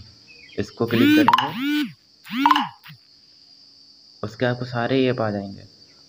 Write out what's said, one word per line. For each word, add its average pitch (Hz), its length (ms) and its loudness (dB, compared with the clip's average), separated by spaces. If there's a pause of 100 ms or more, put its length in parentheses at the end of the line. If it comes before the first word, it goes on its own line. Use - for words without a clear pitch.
(600)
इसको 104 260 -6
click 277 320 4
करेंगे। 285 720 0 (2250)
उसके 110 220 -6
आपको 123 220 -4
सारे 123 400 0
ऐप 120 140 -2
आ 110 100 -2
जाएंगे, 98 360 -8 (420)